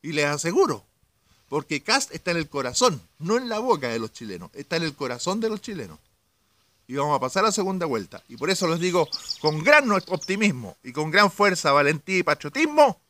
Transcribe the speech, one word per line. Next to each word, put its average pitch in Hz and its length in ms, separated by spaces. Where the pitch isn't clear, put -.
Y 156 100
les 147 140
aseguro, 160 580
porque 147 340
Kast 254 300
está 170 200
en 170 60
el 156 100
corazón, 139 520
no 196 200
en 254 100
la 220 120
boca 190 280
de 117 120
los 110 120
chilenos, 92 400
está 143 240
en 170 60
el 156 120
corazón 143 460
de 220 80
los 214 140
chilenos. 117 360
Y 127 80
vamos 143 200
a 127 40
pasar 185 260
a 214 60
segunda 185 340
vuelta. 113 420
Y 123 80
por 139 140
eso 185 180
les 160 120
digo, 175 280
con 156 240
gran 285 280
optimismo 185 920
y 127 100
con 151 180
gran 196 200
fuerza, 185 420
valentía 147 460
y 175 40
patriotismo 269 880